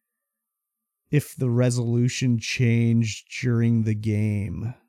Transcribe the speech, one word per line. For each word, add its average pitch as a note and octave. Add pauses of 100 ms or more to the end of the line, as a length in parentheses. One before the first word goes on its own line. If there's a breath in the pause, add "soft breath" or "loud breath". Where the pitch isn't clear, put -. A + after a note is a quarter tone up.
(1120)
if -
the C3+
resolution A#2+
changed A#2 (120)
during A#2
the A2
game. G#2+ (140)